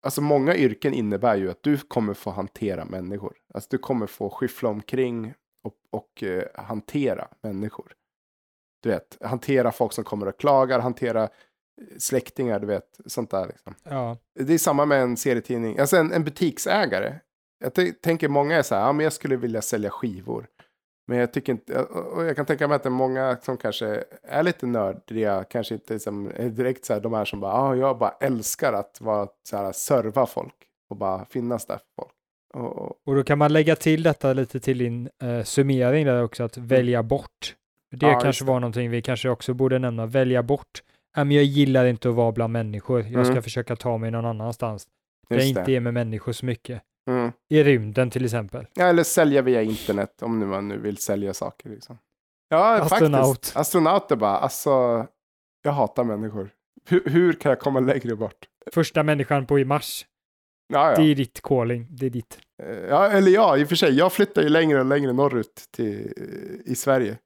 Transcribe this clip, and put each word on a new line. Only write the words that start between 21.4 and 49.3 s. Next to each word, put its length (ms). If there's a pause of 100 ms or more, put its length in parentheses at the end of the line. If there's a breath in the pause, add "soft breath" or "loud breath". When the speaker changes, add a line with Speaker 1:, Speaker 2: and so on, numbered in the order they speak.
Speaker 1:
inte, 300
och, 300
och 120
jag 120
kan 100
tänka 220
mig 80
att 60
det 60
är 20
många 520
som 140
kanske 480 (180)
är 200
lite 240
nördiga, 840
kanske 240
inte 240
som 380
är 120
direkt 360
så 80
här, 80
de 120
här 120
som 160
bara, 120
"Ja, 240
jag 220
bara 120 (100)
älskar 520
att 280
vara 280 (200)
så 80
här, 160
serva 540
folk 280 (360)
och 60
bara 280
finnas 420
där 120
för 80 (160)
folk." 100 (420)
Och, 240
och 280
Speaker 2:
Och 80
då 100
kan 140
man 140
lägga 240
till 260
detta 300
lite 280
till 180
din, 300 (140)
eh, 200
summering 640
där 180
också, 180
att 140
Speaker 1:
Mm. 120
Speaker 2:
välja 340
bort. 520 (360)
Det 160
Speaker 1:
Ja, 60
Speaker 2:
kanske 160
Speaker 1:
just 120
det. 60
Speaker 2:
var 140
någonting 300
vi 120
kanske 260
också 260
borde 240
nämna, 280
välja 360
bort. 400 (340)
"Ja, 80
men 120
jag 80
gillar 420
inte 220
att 60
vara 180
bland 200
människor. 480
Jag 260
ska 60
Speaker 1:
Mm. 100
Speaker 2:
försöka 340
ta 220
mig 120
någon 140
annanstans. 600 (420)
Där 80
Speaker 1:
Just 80
Speaker 2:
jag 40
inte 220
Speaker 1:
det. 60
Speaker 2:
är 40
med 140
människor 380
så 140
mycket." 360 (280)
Speaker 1:
Mm. 220 (160)
Speaker 2:
I 160
rymden 460
till 140
exempel. 500
Speaker 1:
Ja, 100
eller 180
sälja 400